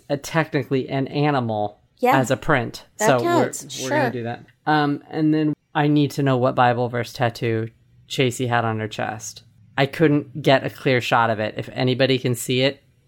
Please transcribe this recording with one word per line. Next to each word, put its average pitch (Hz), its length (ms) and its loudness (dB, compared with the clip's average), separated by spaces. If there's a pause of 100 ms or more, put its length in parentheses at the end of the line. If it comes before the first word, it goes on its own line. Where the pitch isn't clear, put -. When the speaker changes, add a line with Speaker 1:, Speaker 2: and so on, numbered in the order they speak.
Speaker 1:
a, 143 80 -2
technically 139 720 -2
an 135 180 -4
animal 123 720 -2 (200)
Speaker 2:
Yeah. 247 180 2
Speaker 1:
as 127 120 0
a 131 80 2
print. 123 460 -2 (140)
Speaker 2:
That 208 80 0
Speaker 1:
So 131 180 4
Speaker 2:
counts. - 560 -2
Speaker 1:
we're, 254 60 -8
we're 262 40 -4
gonna 294 140 0
Speaker 2:
Sure. 240 80 -2
Speaker 1:
do 123 120 -8
that. 117 220 -8 (200)
Um, 147 440 0
and 156 240 2
then 151 200 2 (200)
I 147 140 2
need 147 240 4
to 147 120 -2
know 135 140 4
what 131 180 2
Bible 123 340 2
verse 120 240 -6
tattoo 113 560 -2 (400)
Chasey 127 380 -2
had 117 180 0
on 110 140 -2
her 107 80 -4
chest. 107 560 -8 (340)
I 139 80 4
couldn't 147 560 0
get 135 240 4
a 135 60 -2
clear 127 300 0
shot 117 280 2
of 107 100 -2
it. 107 180 -4
If 113 160 -8
anybody 131 460 2
can 127 160 -2
see 127 260 -2
it, 139 200 0 (260)